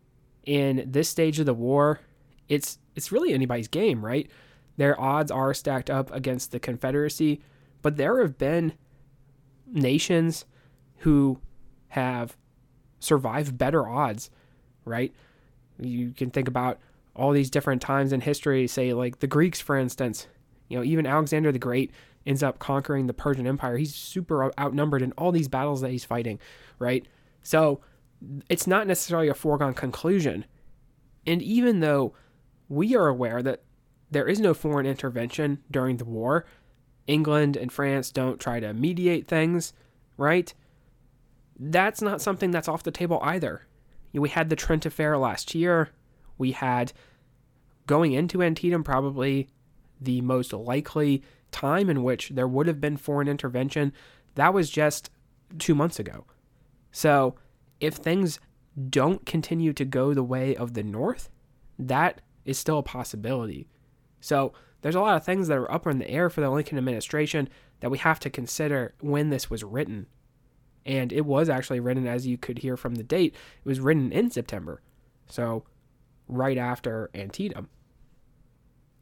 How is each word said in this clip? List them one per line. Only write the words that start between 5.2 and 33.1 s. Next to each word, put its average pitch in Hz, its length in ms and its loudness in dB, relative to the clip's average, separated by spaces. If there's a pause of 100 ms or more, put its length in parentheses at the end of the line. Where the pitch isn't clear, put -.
are 135 240 0
stacked 135 360 -4
up 135 220 -2
against 127 400 -4
the 123 80 -6
Confederacy, 147 800 0 (420)
but 147 140 0
there 170 240 2
have 165 180 2
been 160 360 0 (920)
nations 165 800 2 (540)
who 139 420 4 (480)
have 127 480 -4 (640)
survived 135 560 0
better 135 320 2
odds, 120 420 -2 (540)
right? 117 280 -4 (640)
You 123 340 -4
can 127 180 -4
think 131 160 -2
about 127 320 -2 (380)
all 139 160 2
these 139 180 2
different 139 320 0
times 139 300 0
in 131 80 0
history, 131 480 0
say, 127 240 0
like, 123 260 -2
the - 80 -2
Greeks, 156 340 2
for 143 160 0
instance. 123 520 -2 (400)
You 120 100 -4
know, 123 60 -2
even 160 200 2
Alexander 151 460 2
the 131 80 2
Great 123 320 0 (360)
ends 139 180 0
up 131 160 -2
conquering 139 460 -2
the 123 60 -2
Persian 131 340 -2
Empire. 127 300 -2
He's 147 180 -2
super 160 500 -2
out-, 135 140 -2
outnumbered 139 440 0
in 127 160 -2
all 175 140 2
these 165 160 2
battles 135 320 -2
that 131 100 -2
he's 123 140 -6
fighting, 117 340 -4 (400)
right? 127 280 0 (360)
So 156 380 2 (680)
it's 175 200 -2
not 196 180 4
necessarily 170 420 0
a 139 60 2
foregone 143 400 0
conclusion. 143 720 -2 (840)
And 170 160 0
even 226 380 4
though 143 340 2 (540)
we 185 260 2
are 190 140 6
aware 123 340 0